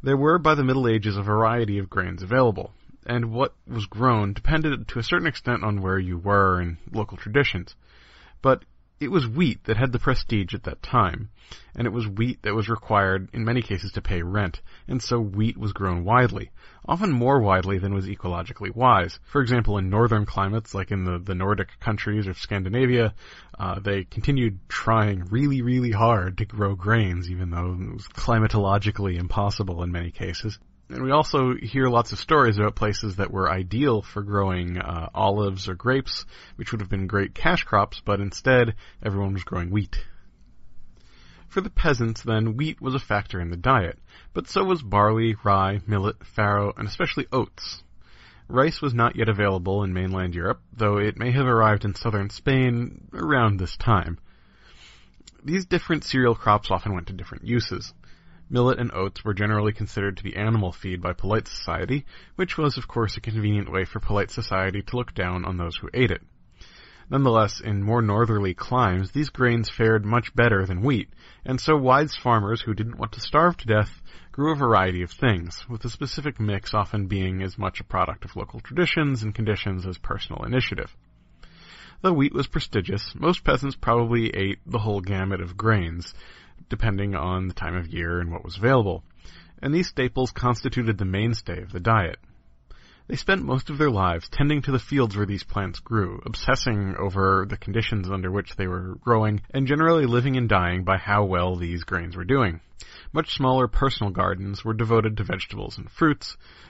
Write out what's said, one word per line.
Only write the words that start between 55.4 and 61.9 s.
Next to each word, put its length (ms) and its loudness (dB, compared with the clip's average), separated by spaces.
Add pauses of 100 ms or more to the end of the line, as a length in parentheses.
These 220 -2
different 360 0
cereal 320 2
crops 360 2
often 240 0
went 140 -6
to 40 -8
different 340 -12
uses. 480 -4 (540)
Millet 320 2
and 120 -4
oats 320 -4
were 100 0
generally 380 0
considered 440 -4
to 80 -12
be 120 -8
animal 360 0
feed 280 -8
by 120 -4
polite 340 0
society, 580 -4 (300)